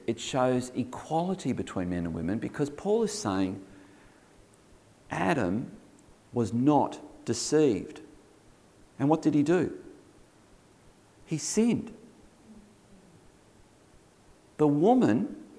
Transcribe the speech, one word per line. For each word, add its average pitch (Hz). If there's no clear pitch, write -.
it 117
shows 127
equality 165
between 92
men 87
and 82
women 85
because 143
Paul 220
is 208
saying 95
Adam 135
was 117
not 131
deceived. 131
And 139
what 160
did 156
he 147
do? 156
He 160
sinned. -
The 151
woman 156